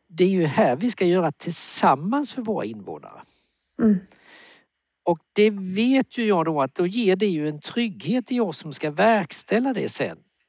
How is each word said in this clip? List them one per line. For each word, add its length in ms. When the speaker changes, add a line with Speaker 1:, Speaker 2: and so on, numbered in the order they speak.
Speaker 1:
det 160
är 40
ju 160
här 320
vi 140
ska 160
göra 260
tillsammans 1000
för 100
våra 220
invånare. 560
Speaker 2:
Mm. 160
Speaker 1:
Och 120
det 180
vet 680
ju 80
jag 180
då 180
att 120
då 120
ger 300
det 100
ju 220
en 120
trygghet 720
i 80
oss 180
som 140
ska 180
verkställa 840
det 160
sen. 280